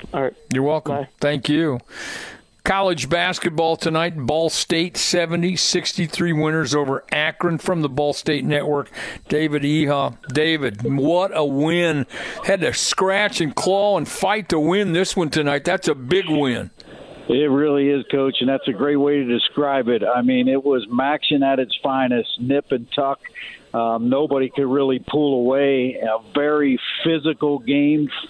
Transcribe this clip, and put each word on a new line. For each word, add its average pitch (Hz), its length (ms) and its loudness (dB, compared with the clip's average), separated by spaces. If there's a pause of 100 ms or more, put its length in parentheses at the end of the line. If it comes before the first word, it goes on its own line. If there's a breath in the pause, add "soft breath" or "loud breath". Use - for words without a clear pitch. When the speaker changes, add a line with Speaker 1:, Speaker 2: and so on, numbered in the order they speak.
(140)
Speaker 1:
All 139 100 -2
right. 131 100 -2 (180)
Speaker 2:
You're 131 120 0
welcome. 147 320 0
Speaker 1:
Bye. 139 140 -6 (100)
Speaker 2:
Thank 147 300 0
you. 147 300 2 (840 loud breath)
College 185 460 0
basketball 165 680 0
tonight. 165 400 -2
Ball 156 320 0
State 170 480 -2
seventy 175 580 0
sixty-three 170 800 0
winners 156 400 0
over 143 380 0
Akron 160 480 -2
from 175 220 -2
the 147 80 0
Ball 143 240 0
State 147 300 -2
Network. 147 460 -2 (400 loud breath)
David 147 340 0
Eha. 143 540 0 (160)
David, 143 500 0
what 156 520 0
a 156 100 2
win. 151 600 0 (380 loud breath)
Had 196 160 2
to 131 120 0
scratch 190 680 0
and 156 160 -2
claw 196 420 2
and 147 100 -2
fight 196 420 -2
to 160 100 2
win 180 340 2
this 180 220 0
one 170 140 2
tonight. 143 340 0
That's 185 240 0
a 151 80 2
big 156 320 0
win. 131 440 0 (580 loud breath)
Speaker 3:
It 139 220 4
really 143 380 4
is, 139 200 0
Coach, 135 300 0
and 123 100 2
that's 135 200 -2
a 127 40 -2
great 143 220 0
way 143 220 2
to 135 80 0
describe 123 640 0
it. 113 120 2
I 120 200 2
mean, 127 260 2
it 135 160 2
was 131 260 2
Maction 139 540 0
at 135 160 2
its 127 240 -4
finest, 131 560 0
nip 139 320 -2
and 120 220 -2
tuck. 139 260 -2 (540 loud breath)
Um, 117 360 0
nobody 135 400 2
could 139 160 0
really 131 340 2
pull 143 420 0
away. 131 600 2
A 113 180 0 (140)
very 147 460 2 (240)
physical 151 560 0
game, 143 500 2 (200)